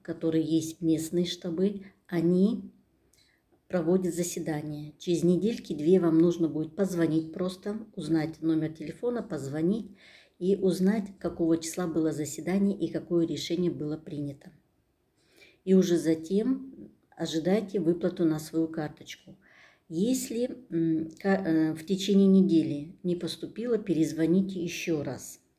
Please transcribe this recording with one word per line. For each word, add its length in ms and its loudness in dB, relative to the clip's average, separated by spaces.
который 420 0
есть, 380 -2
местные 440 0
штабы, 600 -4
они 640 2
проводят 440 2
заседание. 840 -6
Через 260 -2
недельки 500 2
две 280 4
вам 160 4
нужно 320 4
будет 260 -6
позвонить 560 0
просто, 640 -8
узнать 460 -2
номер 320 0
телефона, 500 -6
позвонить 720 -4
и 200 0
узнать, 600 0
какого 400 0
числа 300 -6
было 240 0
заседание 680 -2
и 140 -4
какое 340 0
решение 460 -2
было 240 -6
принято. 560 -10
И 100 4
уже 240 6
затем 920 -2
ожидайте 640 -2
выплату 460 0
на 140 2
свою 280 -2
карточку. 680 -12
Если, 680 -2
м, 500 0
ка-, 260 2
э, 280 2
в 120 -10
течение 420 4
недели 760 4
не 120 -2
поступило, 640 -6
перезвоните 840 2
еще 400 -2
раз. 380 -10